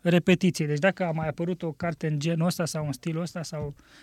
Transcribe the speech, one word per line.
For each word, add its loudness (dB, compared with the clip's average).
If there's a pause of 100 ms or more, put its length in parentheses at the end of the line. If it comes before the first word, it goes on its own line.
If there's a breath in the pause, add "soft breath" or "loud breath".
repetiției. 4
Deci 0
dacă 2
a 0
mai -2
apărut -4
o -4
carte -4
în 0
genul 0
ăsta 0
sau -4
în -2
stilul -6
ăsta -8
sau -8 (280 soft breath)